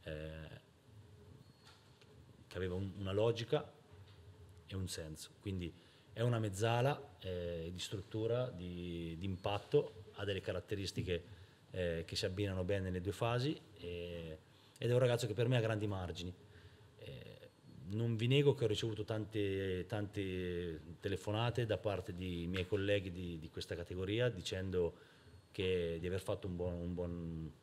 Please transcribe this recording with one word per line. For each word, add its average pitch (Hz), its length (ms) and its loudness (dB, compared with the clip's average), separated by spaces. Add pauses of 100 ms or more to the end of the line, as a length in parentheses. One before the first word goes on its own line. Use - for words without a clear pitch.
eh, 78 680 -10 (1700)
che - 140 -8
aveva 90 160 0
un, 98 220 -2
una 95 160 -2
logica 113 580 2 (960)
e - 80 -8
un 95 140 -2
senso. 78 400 -8 (100)
Quindi 92 340 -4 (380)
è 117 100 -2
una 120 180 4
mezzala, 113 840 2
eh, 87 500 -4
di 90 80 -8
struttura, 110 720 0
di, 87 680 -6
di 87 80 -6
impatto, 101 760 0 (120)
ha 101 100 -4
delle 98 160 0
caratteristiche, 90 1000 -2 (340)
eh, 85 300 0
che - 100 -6
si - 100 0
abbinano 95 380 0
bene 95 200 2
nelle 90 180 0
due 98 120 -2
fasi, 123 460 0 (200)
e, 87 580 -6 (400)
ed - 100 0
è 120 60 6
un 123 60 8
ragazzo 120 260 4
che 104 80 0
per 117 140 4
me 127 100 6
ha 117 40 6
grandi 110 260 2
margini. 90 440 -2 (680)
Eh, - 500 -14 (440)
non 117 220 2
vi 113 120 2
nego 139 260 8
che - 120 2
ho - 20 6
ricevuto 104 360 0
tante, 98 840 0
tante 92 920 -2 (200)
telefonate 110 680 0
da 107 140 2
parte 95 340 -2
di 87 320 -2
miei 92 220 0
colleghi 98 440 2
di, 87 280 -6
di 78 100 -10
questa - 240 -6
categoria 92 560 2
dicendo 92 680 0 (520)
che, 90 500 2
di 85 60 -4
aver 92 160 0
fatto 101 240 -2
un 92 100 -2
buon, 87 180 0
un 87 200 -2
buon 85 580 -4 (120)